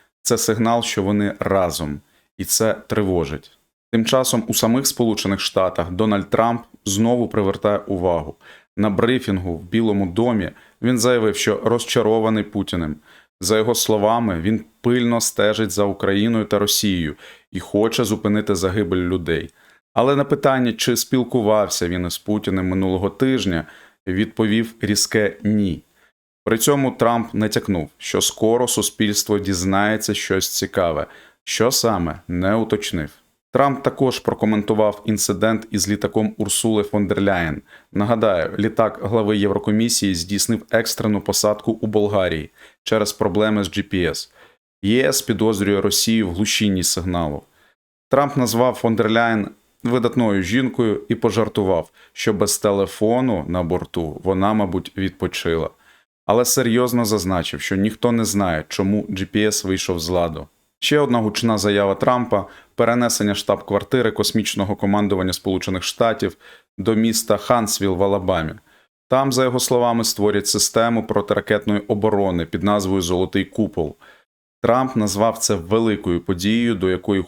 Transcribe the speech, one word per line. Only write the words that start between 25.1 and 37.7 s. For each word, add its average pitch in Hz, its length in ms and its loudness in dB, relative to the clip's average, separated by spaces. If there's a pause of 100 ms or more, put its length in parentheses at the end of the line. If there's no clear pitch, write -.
«ні». 101 400 0 (600)
При 113 140 2
цьому 139 320 2
Трамп 117 440 0
натякнув, 104 640 -2
що - 220 -2
скоро 117 480 2
суспільство - 680 0
дізнається 98 760 0
щось - 340 -2
цікаве, 85 580 -2 (380)
що - 260 0
саме, 90 580 0
не 90 260 0
уточнив. 107 560 -2 (420)
Трамп 135 300 2
також 131 360 -2
прокоментував 107 840 0
інцидент 110 640 -2
із 95 180 -2
літаком 107 500 -2
Урсули 107 440 0
фон 104 240 -2
дер 95 160 -2
Ляєн. 87 400 0 (300)